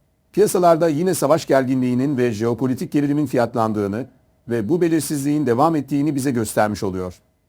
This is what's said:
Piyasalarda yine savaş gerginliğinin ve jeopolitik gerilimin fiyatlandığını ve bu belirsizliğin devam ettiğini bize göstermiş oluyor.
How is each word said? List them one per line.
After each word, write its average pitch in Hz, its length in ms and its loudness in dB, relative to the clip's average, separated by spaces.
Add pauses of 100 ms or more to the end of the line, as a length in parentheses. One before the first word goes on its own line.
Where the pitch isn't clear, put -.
(320)
Piyasalarda 170 560 4
yine 165 260 0
savaş 147 320 0
gerginliğinin 131 720 0
ve 123 160 0
jeopolitik 120 600 -2
gerilimin 143 340 0
fiyatlandığını 110 800 -2 (420)
ve 113 200 -2
bu 165 120 0
belirsizliğin 151 680 -2
devam 139 300 2
ettiğini 143 380 -2
bize 135 160 -2
göstermiş 107 520 0
oluyor. 92 320 -6 (340)